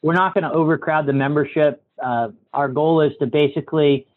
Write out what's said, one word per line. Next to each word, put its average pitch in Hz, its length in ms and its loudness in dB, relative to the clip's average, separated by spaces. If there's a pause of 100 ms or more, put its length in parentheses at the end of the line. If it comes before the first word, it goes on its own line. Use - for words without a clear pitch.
We're 160 120 0
not 185 200 2
gonna 160 180 -2
overcrowd 156 540 0
the 139 80 -2
membership. 143 680 0 (200)
Uh, 120 260 -2 (240)
our 143 140 -2
goal 156 340 2
is 147 180 2
to 139 60 -2
basically 143 800 0 (120)